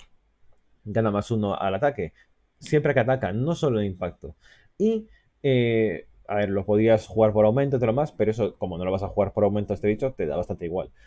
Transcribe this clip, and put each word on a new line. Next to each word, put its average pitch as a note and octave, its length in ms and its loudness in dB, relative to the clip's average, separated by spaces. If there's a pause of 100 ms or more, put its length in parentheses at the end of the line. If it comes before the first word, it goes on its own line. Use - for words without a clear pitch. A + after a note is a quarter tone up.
(840)
gana A2 260 0
más G2+ 200 -2
uno G#2 240 0
al F#2+ 200 -2
ataque. F#2+ 380 -2 (460)
Siempre D3 340 0
que C#3 60 4
ataca, A#2 340 0
no C3+ 220 -2
solo C3+ 240 0
de G#2 60 0
impacto. F2+ 500 -8 (420)
Y, A3 300 0 (360)
eh, A#2 640 0 (200)
a - 80 -4
ver, G#2 140 0
lo G2 160 -2
podías G#2+ 420 4
jugar G#2+ 260 2
por G#2+ 120 6
aumento C3+ 320 2
y - 20 2
todo A#2+ 80 0
lo A2 60 0
más, D3 180 -2
pero G#2+ 200 0
eso, G#2+ 260 -2
como F#2 200 -6
no F2+ 80 -4
lo F#2 60 -2
vas F#2+ 120 -2
a G2 40 -6
jugar G2 260 0
por G#2+ 100 2
aumento G2+ 300 0
a - 20 -4
este G2+ 120 -4
bicho, G#2+ 260 -2
te F#2 120 -4
da D2 120 -4
bastante F2+ 280 -6
igual. E2+ 260 -6 (160)